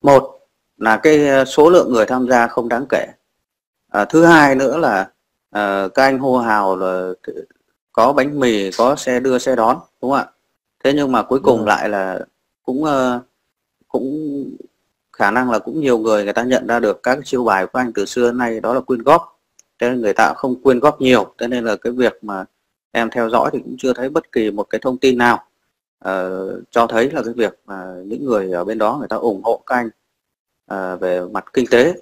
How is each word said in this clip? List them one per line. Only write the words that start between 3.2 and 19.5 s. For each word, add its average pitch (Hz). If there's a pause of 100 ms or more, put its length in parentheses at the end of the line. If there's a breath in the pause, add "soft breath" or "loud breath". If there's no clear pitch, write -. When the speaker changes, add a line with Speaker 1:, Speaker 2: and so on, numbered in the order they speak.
Speaker 1:
Ờ, 101
thứ 165
hai 151
nữa 135
là, 107 (400)
ờ, 98
các 131
anh 135
hô 131
hào 107
là 92 (840)
có 120
bánh 143
mì, 107
có 123
xe 127
đưa, 127
xe 127
đón, 120 (240)
đúng 127
không 135
ạ? - (580)
Thế 139
nhưng 143
mà 120
cuối 127
Speaker 2:
Đúng -
Speaker 1:
cùng 123
Speaker 2:
rồi. 107
Speaker 1:
lại 104
là 95 (440)
cũng, 131
ờ, 131 (680)
cũng 135 (960)
khả 101
năng 123
là 110
cũng 135
nhiều 127
người, 110
người 101
ta 113
nhận 127
ra 117
được 107
các 127
chiêu 127
bài 95
của -
anh 123
từ 101
xưa 120
đến 120
nay, 117
đó 113
là 131
quyên 123
góp. 156 (400)